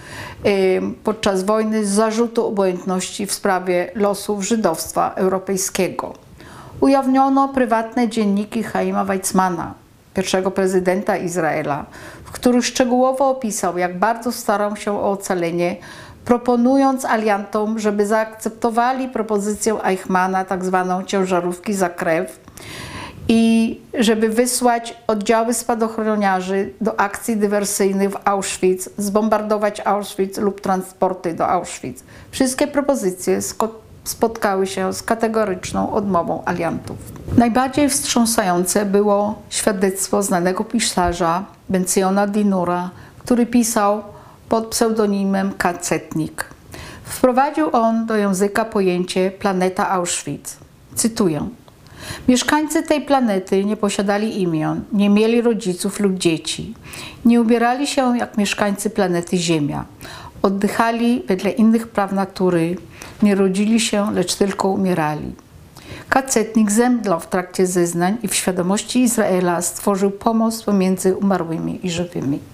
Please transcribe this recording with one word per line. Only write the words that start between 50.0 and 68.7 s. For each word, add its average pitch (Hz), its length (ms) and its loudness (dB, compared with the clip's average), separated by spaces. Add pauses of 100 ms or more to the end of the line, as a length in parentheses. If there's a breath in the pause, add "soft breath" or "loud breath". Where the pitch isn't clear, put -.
Cytuję: 196 540 0 (800 loud breath)
"Mieszkańcy 302 560 2
tej 302 180 2
planety 202 640 2
nie 214 120 -2
posiadali 208 640 0
imion, 160 400 0 (120)
nie 202 160 4
mieli 220 320 6
rodziców 196 580 -2
lub 190 180 2
dzieci. 165 560 -2 (520 loud breath)
Nie 233 160 6
ubierali 233 460 2
się 254 300 0
jak 214 200 -4
mieszkańcy 202 520 -2
planety 180 480 0
Ziemia. 156 480 0 (560 loud breath)
Oddychali 226 880 0
wedle 190 240 0
innych 226 360 4
praw 196 240 -2
natury. 180 640 0 (460 loud breath)
Nie 202 120 6
rodzili 202 440 2
się, 208 340 0
lecz 180 220 0
tylko 196 340 0
umierali". 165 680 -2 (720 loud breath)
Kacetnik 220 640 2
zemdlał 214 480 2
w - 80 -12
trakcie 185 400 0
zeznań 180 560 0
i 196 40 -4
w - 80 -2
świadomości 190 640 0